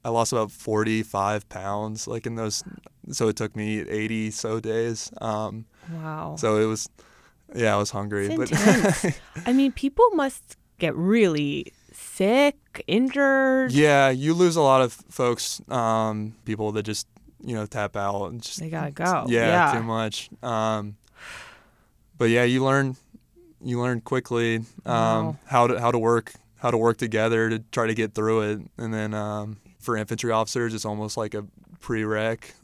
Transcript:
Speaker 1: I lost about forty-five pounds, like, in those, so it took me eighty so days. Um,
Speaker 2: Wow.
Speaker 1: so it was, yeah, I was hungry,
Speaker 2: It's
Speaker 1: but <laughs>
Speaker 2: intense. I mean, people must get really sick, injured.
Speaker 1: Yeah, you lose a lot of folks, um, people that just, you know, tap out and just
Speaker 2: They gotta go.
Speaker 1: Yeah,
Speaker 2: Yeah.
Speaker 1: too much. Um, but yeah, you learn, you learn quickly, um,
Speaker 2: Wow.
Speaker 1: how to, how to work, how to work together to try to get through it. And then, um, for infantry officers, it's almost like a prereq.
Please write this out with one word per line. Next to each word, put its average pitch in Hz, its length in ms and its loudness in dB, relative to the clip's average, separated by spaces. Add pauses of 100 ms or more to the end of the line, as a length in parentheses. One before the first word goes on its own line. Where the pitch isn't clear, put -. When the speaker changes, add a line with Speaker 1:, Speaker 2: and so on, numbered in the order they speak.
Speaker 1:
I 117 60 -4
lost 117 220 2
about 110 200 0
forty-five 107 960 -2
pounds, 107 580 -6
like, 113 200 -8
in 117 100 -6
those, 110 260 -4 (480)
so - 160 0
it 107 80 2
took 107 220 -6
me 107 240 -2
eighty 107 500 -4
so 110 300 -6
days. 113 500 -4 (100)
Um, 107 460 -6 (260)
Speaker 2:
Wow. 156 460 -10
Speaker 1:
so 110 240 2
it 110 40 4
was, 110 220 -4 (680)
yeah, 110 180 2
I - 20 2
was 101 140 0
hungry, 101 380 -4
Speaker 2:
It's 110 80 -2
Speaker 1:
but 123 160 -2
<laughs> - 0 -
Speaker 2:
intense. 196 680 2 (280)
I 240 60 0
mean, 269 200 4
people 339 380 2
must 294 460 -4 (220)
get 160 160 0
really 160 800 2 (200)
sick, 262 640 2 (300)
injured. 262 880 2
Speaker 1:
Yeah, 139 380 6
you 139 240 0
lose 170 200 4
a 165 80 2
lot 135 200 8
of 120 100 2
folks, - 760 -4
um, 110 680 -2 (100)
people 107 280 -4
that 107 120 -4
just, 107 240 -6 (340)
you 123 120 -8
know, 107 120 -4
tap 104 300 -6
out 101 300 -2
and 117 160 -10
just - 180 -12
Speaker 2:
They 160 100 -10
gotta 156 220 -6
go. 160 360 -2
Speaker 1:
Yeah, 120 180 2 (260)
Speaker 2:
Yeah. 113 80 0
Speaker 1:
too 113 40 -4
much. 113 460 -4 (120)
Um, 110 540 -2 (1200)
but 120 100 2
yeah, 117 180 4
you 127 200 2
learn, 135 320 2 (640)
you 120 200 -4
learn 120 220 -2
quickly, 117 540 0 (300)
um, 120 80 -2 (320)
Speaker 2:
Wow. 147 100 -4 (100)
Speaker 1:
how 123 200 4
to, 120 140 2
how 120 100 2
to 120 80 0
work, 113 360 2 (240)
how 120 120 0
to 120 80 2
work 113 200 4
together 113 520 2
to 110 80 0 (140)
try 117 160 0
to 110 60 0
get 107 200 -2
through 110 280 2
it. 107 180 -2 (160)
And 113 180 -8
then, 107 200 -4
um, 104 420 -6 (240)
for 120 160 -2
infantry 110 340 -4
officers, 113 440 0
it's 107 100 -6
almost 107 320 -6
like 110 180 -6
a 104 100 -8 (360)
prereq. 110 640 -2 (220)